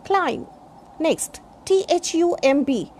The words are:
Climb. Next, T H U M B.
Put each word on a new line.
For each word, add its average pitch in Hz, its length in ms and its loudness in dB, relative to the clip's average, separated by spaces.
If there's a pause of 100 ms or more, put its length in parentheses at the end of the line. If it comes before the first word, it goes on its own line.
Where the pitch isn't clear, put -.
Climb. 359 440 -2 (520)
Next, - 420 -2 (240)
T 381 240 2
H 349 260 0
U 349 280 2
M 269 200 4
B. 240 360 -2